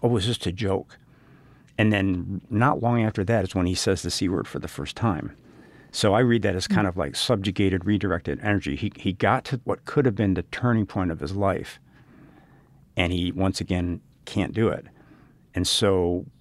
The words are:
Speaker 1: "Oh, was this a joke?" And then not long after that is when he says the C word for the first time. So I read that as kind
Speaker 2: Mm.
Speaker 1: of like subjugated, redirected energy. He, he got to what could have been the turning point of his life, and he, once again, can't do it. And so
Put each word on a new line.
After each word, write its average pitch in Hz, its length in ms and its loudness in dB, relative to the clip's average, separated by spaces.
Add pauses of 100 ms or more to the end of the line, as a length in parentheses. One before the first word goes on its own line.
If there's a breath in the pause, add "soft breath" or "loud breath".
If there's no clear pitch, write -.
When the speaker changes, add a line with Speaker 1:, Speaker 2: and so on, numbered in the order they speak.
Speaker 1:
"Oh, 120 60 4
was 113 180 2
this - 180 -2
a 107 60 -2
joke?" 98 480 -4 (800 soft breath)
And 107 140 4
then 92 560 -2
not 120 340 2
long 120 200 2
after 107 200 0
that 101 220 2
is - 100 -4
when 90 120 2
he 90 80 0
says 95 260 0
the 85 100 -4
C 95 160 -2
word 92 200 -2
for - 120 -8
the - 80 -10
first - 300 -10
time. 92 340 0 (600 loud breath)
So 101 220 4
I 110 60 6
read 117 240 4
that 95 120 0
as 92 120 -4
kind 104 180 4
Speaker 2:
Mm. 92 40 2
Speaker 1:
of 90 80 -6
like 73 180 -2
subjugated, 98 720 0
redirected 92 560 0
energy. 95 340 -2
He, 104 220 -4
he 95 160 -2
got 117 320 0
to 131 180 -4
what - 220 -4
could 143 200 2
have 107 100 2
been 101 200 2
the - 80 -2
turning 113 420 0
point 90 260 -2
of 80 80 -6
his 78 160 -6
life, 98 440 -2 (1160 soft breath)
and 87 180 2
he, 87 180 0
once 95 300 0
again, 87 400 -2 (240)
can't 92 280 -4
do 110 140 2
it. - 180 -2 (680 soft breath)
And 90 120 0
so 90 580 2 (160)